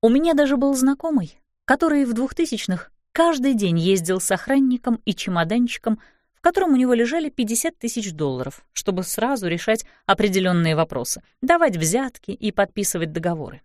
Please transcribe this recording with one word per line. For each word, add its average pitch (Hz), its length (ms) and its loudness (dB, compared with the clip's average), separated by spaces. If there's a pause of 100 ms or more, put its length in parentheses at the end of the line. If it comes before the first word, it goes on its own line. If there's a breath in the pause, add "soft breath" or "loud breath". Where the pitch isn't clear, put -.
У 226 80 6
меня 311 240 4
даже 277 240 4
был 277 160 2
знакомый, 269 640 0 (260)
который 294 400 2
в 240 80 -2
двухтысячных 233 800 -4 (200)
каждый 285 420 2
день 190 240 2
ездил 185 420 0
с - 100 -4
охранником 254 760 0
и 208 80 -2
чемоданчиком, 214 840 -2 (360 soft breath)
в - 80 -20
котором 349 320 2
у - 20 4
него 254 160 4
лежали 269 380 0
пятьдесят 233 480 -4
тысяч 220 340 -6
долларов, 139 640 -6
чтобы 185 280 -4
сразу 220 460 -2
решать 170 380 -2 (180 soft breath)
определенные 185 720 2
вопросы, 156 460 -2 (180)
давать 294 380 0
взятки 196 540 -4
и 208 200 -6
подписывать 190 600 -4
договоры. 165 520 -6